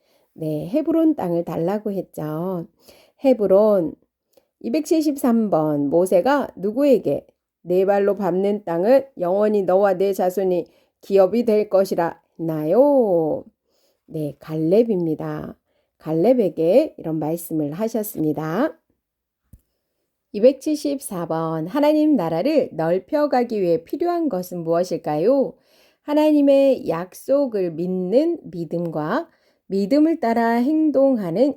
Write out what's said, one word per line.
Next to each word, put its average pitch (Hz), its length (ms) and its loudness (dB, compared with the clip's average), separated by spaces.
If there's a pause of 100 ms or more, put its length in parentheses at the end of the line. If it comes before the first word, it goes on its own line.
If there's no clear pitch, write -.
(340)
네, 156 340 -6
헤브론 320 480 0
땅을 175 280 -2
달라고 180 460 -4
했죠. 170 760 -6 (580)
헤브론. 208 680 4 (680)
이백칠십삼 277 880 0
번. 151 400 0
모세가 196 680 2
누구에게 214 680 0 (400)
네 180 200 0
발로 202 300 2
밟는 196 480 -2
땅은 214 420 0 (120)
영원히 202 440 0
너와 190 320 2
내 190 180 0
자손이 185 540 -2 (340)
기업이 196 460 2
될 208 240 0
것이라 185 500 0 (180)
했나요? 170 1080 2 (600)
네, 156 320 -8
갈렙입니다. 160 1160 -2 (400)
갈렙에게 180 1000 2
이런 160 200 -6
말씀을 156 540 -4
하셨습니다. 180 1080 -4 (1500)
이백칠십사 269 920 -2
번, 160 400 -4
하나님 302 500 2
나라를 185 560 -2
넓혀가기 233 880 -2
위해 165 220 0
필요한 339 440 -4
것은 180 340 -8
무엇일까요? 170 920 -2 (480)
하나님의 285 840 2
약속을 190 840 -2
믿는 185 680 0
믿음과 170 880 -6 (400)
믿음을 294 520 2
따라 233 300 0
행동하는 262 1080 2